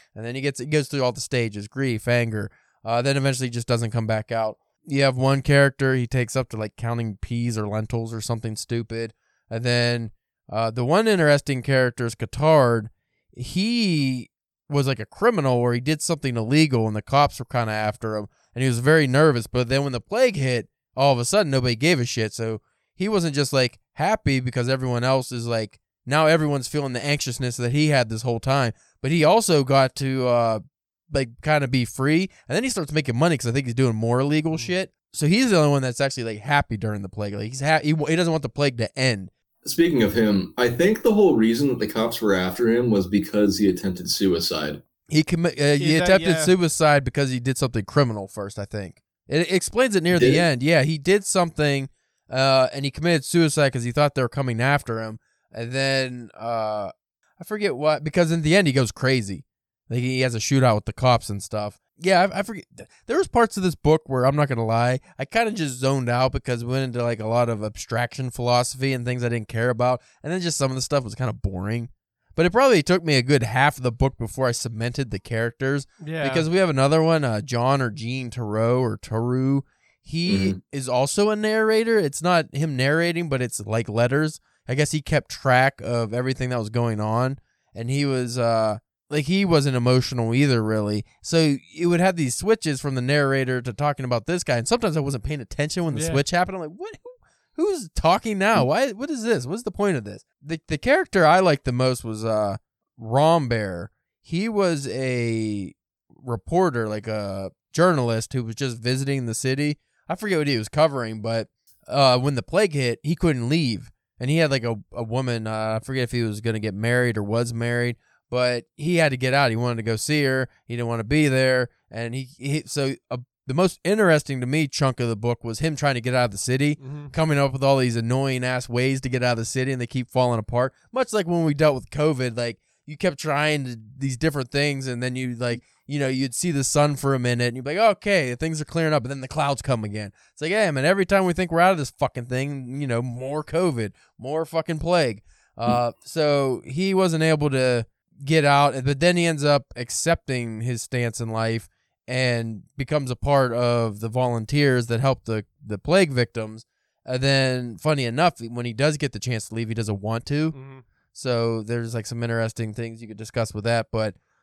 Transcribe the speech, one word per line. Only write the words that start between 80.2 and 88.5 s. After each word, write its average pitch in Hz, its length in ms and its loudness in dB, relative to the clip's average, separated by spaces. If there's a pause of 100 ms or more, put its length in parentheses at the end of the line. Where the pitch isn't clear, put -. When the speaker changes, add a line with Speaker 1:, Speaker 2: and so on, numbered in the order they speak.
Speaker 3:
Mm-hmm. 196 80 -2 (140)
Speaker 1:
is 131 180 -6
also 139 400 2
a 214 60 0
narrator. 220 640 2
It's 156 240 -2
not 175 320 2
him 147 200 -2
narrating, 160 540 0
but 131 120 -2
it's, 120 180 -4
like, 110 300 -4
letters. 123 500 0 (280)
I 123 80 -6
guess 147 160 0
he 156 100 -2
kept - 280 -2
track 131 540 2
of 117 300 -2
everything 127 360 -2
that 123 100 -4
was 107 100 -4
going 117 320 0
on. 120 360 0 (380)
And 117 160 -8
he 143 140 0
was, 127 340 -2
uh, 113 400 0 (320)